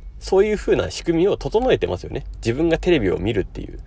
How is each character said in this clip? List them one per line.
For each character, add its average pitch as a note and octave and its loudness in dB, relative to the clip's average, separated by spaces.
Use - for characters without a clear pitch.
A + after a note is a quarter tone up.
そ - 0
う G3+ 6
い G#3+ 0
う G3+ 0
風 G#3 0
な F2 0
仕 - -8
組 E3 2
み F#3 4
を F#3 2
整 A3+ 0
え D#3 6
て - 0
ま F#2 -2
す - -12
よ D#2 -12
ね。 - -6
自 A2+ 0
分 E3 2
が D#3+ 4
テ F3+ 0
レ D#3 6
ビ F#2+ 2
を E2 2
見 F#2+ -2
る F#2+ 2
っ - -6
て - -12
い - -10
う。 - -14